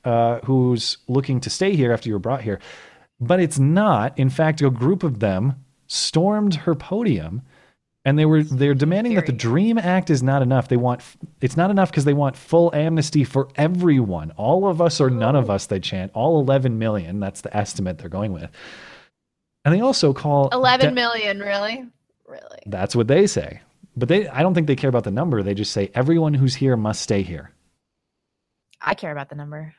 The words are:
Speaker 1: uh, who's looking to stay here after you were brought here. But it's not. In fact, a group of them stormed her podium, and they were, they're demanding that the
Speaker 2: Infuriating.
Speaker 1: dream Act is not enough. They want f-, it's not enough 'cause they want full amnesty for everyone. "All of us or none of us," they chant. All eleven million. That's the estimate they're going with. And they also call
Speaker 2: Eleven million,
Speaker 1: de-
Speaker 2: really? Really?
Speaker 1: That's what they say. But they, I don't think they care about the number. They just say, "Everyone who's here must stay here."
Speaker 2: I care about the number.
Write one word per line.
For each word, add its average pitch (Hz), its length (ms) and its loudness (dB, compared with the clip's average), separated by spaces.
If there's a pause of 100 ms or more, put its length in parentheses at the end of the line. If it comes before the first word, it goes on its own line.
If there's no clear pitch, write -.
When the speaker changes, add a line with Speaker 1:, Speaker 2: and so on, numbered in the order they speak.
Speaker 1:
uh, 117 400 0
who's 127 540 0 (100)
looking 139 320 -2
to - 100 -10
stay 190 240 0
here 127 180 2
after 117 160 -4
you 107 60 -4
were 101 60 -4
brought 113 220 -4
here. 104 180 -6 (580)
But 175 220 0
it's 156 180 0
not. 147 580 2
In 135 140 2
fact, 156 320 0
a 139 80 4
group 131 320 0
of 135 160 -2
them 104 380 0 (320)
stormed 202 680 0
her 160 200 -2
podium, 131 680 -4 (600)
and 139 140 2
they 156 60 4
were, 156 180 6
they're 143 320 0
demanding 185 400 0
that 180 120 0
the 139 60 -2
Speaker 2:
Infuriating. 139 420 0
Speaker 1:
dream 226 40 0
Act 185 300 0
is 143 140 2
not 135 180 2
enough. 127 280 2
They 123 100 2
want 123 240 0
f-, - 160 -20 (240)
it's 127 140 -2
not 175 140 2
enough 196 220 2
'cause 143 140 0
they 147 80 4
want 139 200 0
full 170 400 2
amnesty 156 500 2
for 135 320 -2
everyone. 139 840 2
"All 127 280 2
of 175 140 0
us 165 220 2
or 131 80 4
none 123 260 2
of 117 140 2
us," 98 160 -2
they 98 140 -4
chant. 95 340 -8
All 151 260 2
eleven 131 380 0
million. 104 420 -4
That's 98 220 -8
the - 120 -12
estimate 98 440 -4
they're - 100 -14
going 98 240 -6
with. 80 160 -10 (1160)
And 151 80 4
they 190 60 2
also 233 340 2
call 143 360 2
Speaker 2:
Eleven 254 440 2
million, 226 440 -2
Speaker 1:
de- 202 60 -10
Speaker 2:
really? 208 400 -4 (420)
Really? - 380 -20
Speaker 1:
That's 101 320 -4
what 117 120 2
they 170 180 4
say. 82 340 -6 (340)
But 120 140 -4
they, 196 200 2
I 123 140 -4
don't 185 120 2
think 165 120 2
they 147 100 2
care 143 120 -2
about 123 160 0
the 104 60 -6
number. 120 320 -2
They 98 120 -2
just 104 180 -4
say, 101 220 -2
"Everyone 156 400 2
who's 131 200 2
here 131 220 0
must 107 260 -4
stay 101 200 -2
here." 85 280 -10 (1300)
Speaker 2:
I 185 140 -2
care 175 180 -10
about 143 160 -10
the 151 80 -16
number. 151 420 -14